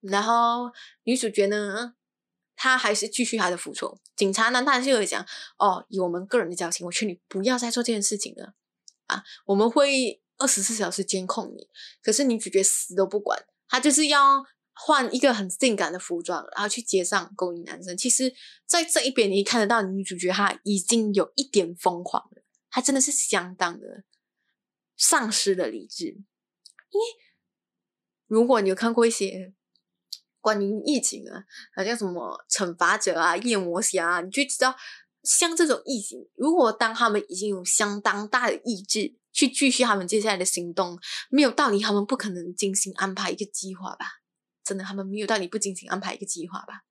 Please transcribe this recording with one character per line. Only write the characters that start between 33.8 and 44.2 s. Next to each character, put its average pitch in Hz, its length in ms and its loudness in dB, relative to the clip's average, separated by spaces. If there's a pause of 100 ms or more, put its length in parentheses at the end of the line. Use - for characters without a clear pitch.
侠 180 240 0
啊， 175 140 0
你 185 100 -10
就 277 140 0
知 - 160 -6
道 262 160 2 (480)
像 339 320 2
这 339 100 4
种 277 180 0
疫 247 160 -4
情， - 360 -14
如 320 180 2
果 247 180 6
当 220 220 0
他 226 160 2
们 208 180 0
已 175 60 -12
经 202 140 -4
有 185 160 -6
相 208 360 0
当 208 280 0
大 240 200 0
的 - 60 0 (100)
意 208 160 -4
志 202 360 -4 (160)
去 285 160 4
继 - 200 2
续 247 140 2
他 220 140 2
们 185 100 -4
接 214 140 2
下 220 80 0
来 202 80 2
的 180 80 -2
行 175 280 -2
动， 175 240 -2 (340)
没 285 120 6
有 254 80 6
道 285 200 2
理 202 100 2
他 214 120 -2
们 202 140 2
不 262 100 -2
可 214 140 -6
能 180 240 -10
精 196 180 -2
心 190 240 -4
安 190 160 -4
排 190 200 -4
一 - 20 -4
个 202 100 -6
计 190 300 -10
划 185 220 -12
吧？ - 240 -14 (440)